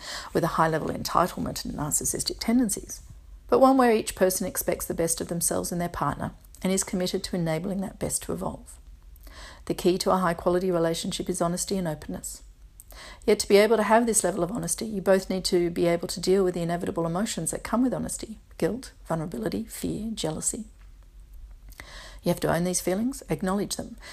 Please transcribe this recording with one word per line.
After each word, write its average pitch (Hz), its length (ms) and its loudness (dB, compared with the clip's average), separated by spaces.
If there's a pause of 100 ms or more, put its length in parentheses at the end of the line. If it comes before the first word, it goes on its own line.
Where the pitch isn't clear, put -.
(320)
with 165 100 2
a 160 140 0
high 165 120 6
level 160 200 0
of - 80 -4
entitlement - 720 -2
and - 80 -6
narcissistic - 640 -2
tendencies, - 640 0 (480)
but 240 80 6
one 262 180 8
where 247 160 6
each - 220 0
person 185 320 2
expects - 400 -4
the 170 80 -4
best 165 260 0
of 180 80 -6
themselves 180 440 -2
and 170 80 -2
their 175 100 -2
partner - 400 -4 (320)
and 190 100 2
is 190 120 0
committed 185 400 -2
to - 120 -4
enabling 175 460 -2
that - 160 -8
best - 240 -4
to - 100 -6
evolve. - 460 -8 (880)
The 175 80 -2
key 185 240 4
to 190 120 2
a 185 60 6
high-quality 180 540 2
relationship 170 580 0
is 180 140 -2
honesty 175 340 0
and 180 100 -2
openness. - 580 -8 (800)
Yet 214 120 6
to - 100 -4
be 202 80 8
able 214 220 8
to 208 60 2
have 220 200 6
this 220 180 2
level 175 200 0
of 175 100 0
honesty, 170 320 -4
you 214 160 -4
both 190 300 4
need 185 160 -2
to 175 240 2
be 175 160 2
able 170 220 2
to - 120 -8
deal 185 240 4
with 180 100 0
the 175 80 -2
inevitable 175 440 -2
emotions 170 440 -2
that - 140 -6
come 233 180 2
with 247 120 2
honesty: - 440 -6 (200)
guilt, 214 340 -2 (160)
vulnerability, 180 560 -4
fear, 214 480 -6
jealousy. 175 520 -4 (1600)
You 175 60 0
have 170 120 2
to 151 140 2
own 170 100 2
these 180 180 0
feelings, 220 480 -2
acknowledge 185 460 -2
them. - 200 -10 (160)